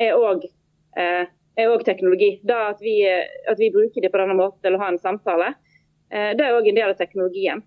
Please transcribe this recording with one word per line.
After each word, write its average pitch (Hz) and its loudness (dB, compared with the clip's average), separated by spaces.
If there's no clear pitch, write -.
er 226 2
også, 208 2
eh, 180 -2
er 226 2
også 233 2
teknologi. 190 2
Da 220 -2
at 202 -10
vi, 214 0
eh, 185 0
at 214 0
vi 214 2
bruker 214 0
de 185 2
på 190 0
denne 190 0
måten 190 0
til 190 2
å - -2
ha 202 -4
en 175 -2
samtale, 190 -2
eh, 208 -4
det 233 -6
er 254 0
også 226 2
en 202 2
del 214 2
av 190 -2
teknologien. 185 -4